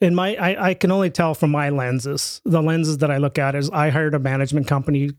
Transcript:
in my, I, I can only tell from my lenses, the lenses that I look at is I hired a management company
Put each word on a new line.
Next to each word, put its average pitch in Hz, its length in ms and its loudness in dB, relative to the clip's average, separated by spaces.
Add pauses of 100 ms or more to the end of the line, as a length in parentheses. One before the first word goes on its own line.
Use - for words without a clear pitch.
in 175 140 4
my, 185 220 0
I, 185 340 0
I 185 40 2
can 180 160 0
only 190 200 2
tell 160 240 0
from 151 160 2
my 147 180 0
lenses, 131 760 -4
the 165 180 2
lenses 156 360 0
that 147 120 0
I 139 80 0
look 143 200 0
at 139 160 0
is 143 160 -2
I 156 200 0
hired 151 240 0
a 151 40 2
management 135 500 0
company 143 500 0